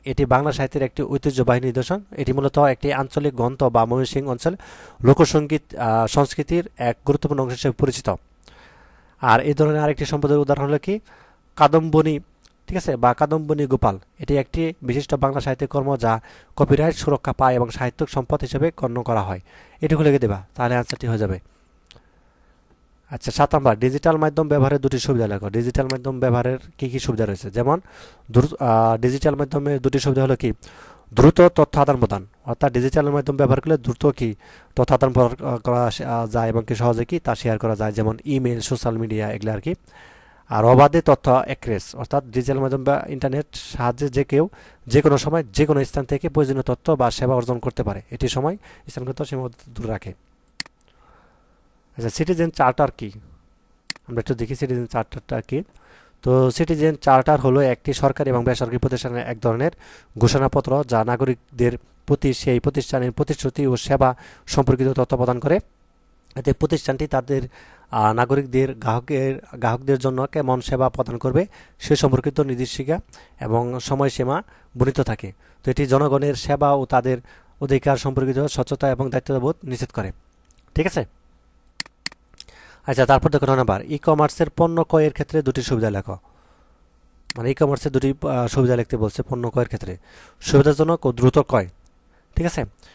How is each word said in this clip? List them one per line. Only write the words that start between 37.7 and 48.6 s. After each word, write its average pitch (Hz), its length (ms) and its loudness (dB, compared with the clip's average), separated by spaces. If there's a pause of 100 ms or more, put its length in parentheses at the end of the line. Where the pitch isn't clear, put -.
যায়, 107 160 -4
যেমন 110 340 -2
ইমেইল, 127 340 -2
সোশ্যাল 117 380 -4
মিডিয়া, 107 340 -4
এগুলো 107 220 -6
আর 101 80 -6
কি। 170 140 -6 (720)
আর 107 160 0
অবাধে 143 360 6
তথ্য 127 440 4
অ্যাক্সেস, - 500 -6
অর্থাৎ 135 280 -4
ডিজিটাল 127 360 -4
মাধ্যম 135 240 -2
বা 139 260 0
ইন্টারনেট 139 440 -4
সাহায্যে 123 560 -4
যে 131 140 0
কেউ 151 260 2 (380)
যে 123 140 4
কোনো 143 160 4
সময় 156 260 -2 (100)
যে 147 120 2
কোনো 143 200 2
স্থান 139 200 -6
থেকে 147 240 -4
প্রয়োজনীয় 135 340 0
তথ্য - 280 -2
বা 135 200 2
সেবা 131 240 -2
অর্জন 120 240 -2
করতে 123 240 -6
পারে। 101 180 -6 (100)
এটি 123 160 -4
সময় 147 300 -2 (320)